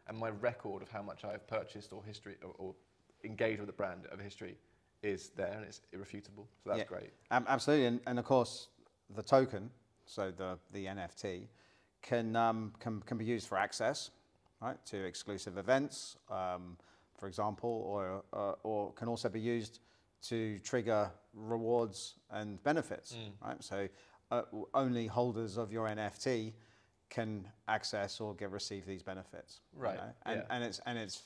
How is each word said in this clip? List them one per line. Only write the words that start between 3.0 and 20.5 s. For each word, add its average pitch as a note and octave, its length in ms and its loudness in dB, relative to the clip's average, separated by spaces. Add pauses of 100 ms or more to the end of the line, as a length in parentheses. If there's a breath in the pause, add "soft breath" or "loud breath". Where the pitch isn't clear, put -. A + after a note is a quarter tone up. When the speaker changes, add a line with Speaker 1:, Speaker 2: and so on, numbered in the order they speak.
Speaker 1:
engaged A2 360 2
with G#2 60 -6
the G2 80 -8
brand F#2 380 -2
over G2 100 -8
history G2 340 -10 (460 soft breath)
is G2+ 280 0
there, F#2 260 -2
and A2 80 -8
it's - 160 -14 (120)
irrefutable. G2+ 560 -12 (140)
So G#2 80 -2
that's G#2 100 4
Speaker 2:
Yeah. G2+ 60 -2
Speaker 1:
great. - 240 -8 (200)
Speaker 2:
Um, A#2+ 180 6
absolutely, C#3 380 6
and, A#2+ 200 4
and B2 120 2
of A#2+ 60 0
course, - 440 6 (460)
the G#2+ 80 -4
token, B2+ 480 6 (360)
so G2 240 -2
the, F#2 280 -4 (140)
the G2 140 -6
N G2 120 -6
F F2 180 -8
T, G2 320 -6 (520 soft breath)
can, A2+ 340 2
um, A2+ 460 4
can, A2 220 -2
can A2+ 160 -2
be A2 80 -2
used A2+ 200 0
for F#2+ 120 0
access, A2 520 2 (520)
right, A#2+ 240 -6
to G2 180 -4
exclusive F#2 540 -6
events, C3 580 2 (140)
um, F2+ 480 -4 (400 soft breath)
for G2+ 100 -8
example, G#2+ 580 0
or, G2 360 -2 (100)
uh, G2+ 300 0
or G#2 320 -2
can - 120 -6
also A#2 220 0
be A2 120 -2
used A2+ 400 -2 (420 soft breath)
to A2 360 0